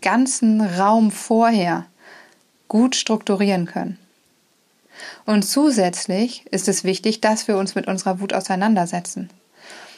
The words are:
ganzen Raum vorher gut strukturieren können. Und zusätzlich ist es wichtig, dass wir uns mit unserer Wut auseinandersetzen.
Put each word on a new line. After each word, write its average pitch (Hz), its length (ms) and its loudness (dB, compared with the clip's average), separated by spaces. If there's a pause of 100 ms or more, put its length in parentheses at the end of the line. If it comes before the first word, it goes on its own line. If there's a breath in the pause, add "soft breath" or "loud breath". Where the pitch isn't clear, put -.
ganzen 220 600 2
Raum 208 500 2
vorher 208 760 0 (800 loud breath)
gut 247 280 2
strukturieren 202 720 0
können. 185 320 -8 (1300 loud breath)
Und 208 180 4
zusätzlich 220 1080 0
ist 185 160 -4
es 190 160 0
wichtig, 190 380 -2
dass 220 260 0
wir 208 100 0
uns 190 180 -4
mit - 120 -6
unserer 185 320 -2
Wut 196 140 -6
auseinandersetzen. 185 960 -2 (680 loud breath)